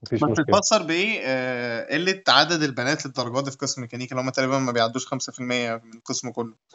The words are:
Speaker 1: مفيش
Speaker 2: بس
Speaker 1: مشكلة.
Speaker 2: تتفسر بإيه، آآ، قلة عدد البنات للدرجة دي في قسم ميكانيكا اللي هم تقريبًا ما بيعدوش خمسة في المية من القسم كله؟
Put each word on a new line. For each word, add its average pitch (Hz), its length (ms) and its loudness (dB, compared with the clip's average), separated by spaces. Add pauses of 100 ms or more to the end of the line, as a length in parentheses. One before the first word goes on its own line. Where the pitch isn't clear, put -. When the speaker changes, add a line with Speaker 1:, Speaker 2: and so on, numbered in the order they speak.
Speaker 1:
مفيش 117 200 0
Speaker 2:
بس 147 60 4
Speaker 1:
مشكلة. 311 160 2
Speaker 2:
تتفسر 196 420 4
بإيه، 190 360 0
آآ، 127 720 -2
قلة 185 320 0
عدد 156 360 6
البنات 135 420 -2
للدرجة 127 380 -2
دي 139 80 -6
في - 60 -12
قسم 135 240 -4
ميكانيكا 120 340 -8
اللي 127 100 -2
هم 131 40 -2
تقريبًا 135 300 2
ما 127 120 0
بيعدوش 120 360 0
خمسة 131 260 -6
في - 60 -18
المية 120 460 -2
من 110 120 -20
القسم 123 340 -6
كله؟ 117 220 -6 (220)